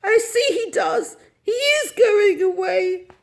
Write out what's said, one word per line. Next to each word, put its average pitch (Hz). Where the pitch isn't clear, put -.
I 427
see 466
he 415
does. 320
He 403
is 571
going 415
away. 370